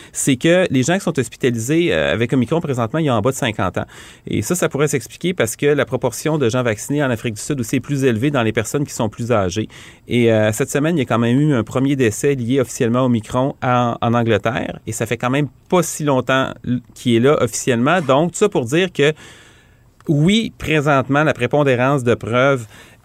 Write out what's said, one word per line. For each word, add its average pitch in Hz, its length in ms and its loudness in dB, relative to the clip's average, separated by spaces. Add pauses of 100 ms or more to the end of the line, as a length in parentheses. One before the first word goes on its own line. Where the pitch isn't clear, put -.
(120)
c'est - 240 0
que 170 340 2
les 131 140 2
gens 151 100 0
qui 190 60 0
sont - 180 -4
hospitalisés, 131 720 -2
euh, 76 220 0
avec 113 180 -2
Omicron 143 300 0
présentement, 127 380 -4
ils 156 100 0
ont 123 60 2
en 107 60 0
bas 127 100 0
de - 40 -4
cinquante 107 440 -2
ans. - 60 -6 (420)
Et - 160 -2
ça, 175 100 -2
ça 175 160 -2
pourrait 147 180 -2
s'expliquer 151 460 -4
parce 117 220 -2
que - 100 -4
la 143 200 2
proportion 127 520 -4
de 135 100 2
gens 123 140 0
vaccinés 123 420 -2
en 135 60 0
Afrique 117 240 -4
du 104 80 -12
Sud 143 180 -6
aussi 123 180 -2
est - 20 2
plus 139 240 -4
élevée 127 260 2
dans 135 140 0
les 110 100 2
personnes 131 320 -2
qui - 80 -14
sont 110 160 -2
plus 113 220 -6
âgées. 101 360 0 (400)
Et, 117 240 2
euh, 107 200 2
cette 135 180 -4
semaine, 151 260 0
il 160 40 2
y - 20 2
a 120 40 0
quand 117 120 0
même 117 220 2
eu 147 160 2
un 113 80 0
premier 135 320 0
décès 135 400 0
lié 127 240 0
officiellement 123 420 0
au 131 40 2
Omicron 127 580 0
en, 123 360 2
en 113 140 0
Angleterre. 117 720 0
Et 110 60 -8
ça 110 160 -6
fait 120 100 -4
quand 123 140 -2
même 143 160 0 (220)
pas 180 120 2
si - 220 -6
longtemps 131 480 0 (160)
l-, 123 140 -2 (120)
qu'il 120 220 0
est 113 40 6
là 131 220 4
officiellement. 127 600 0
Donc, 143 320 2
tout - 40 -10
ça 214 100 2
pour 165 180 0
dire 170 280 0
que 147 180 2 (960)
oui, 175 520 2
présentement, 143 640 0
la 143 100 2
prépondérance 131 720 2
de 117 100 4
preuves 123 520 0 (400)